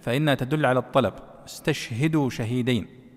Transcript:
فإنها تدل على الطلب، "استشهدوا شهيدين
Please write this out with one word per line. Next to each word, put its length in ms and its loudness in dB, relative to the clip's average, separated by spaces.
فإنها 340 2
تدل 300 -2
على 140 4
الطلب، 340 2
"استشهدوا 840 -2
شهيدين 580 -2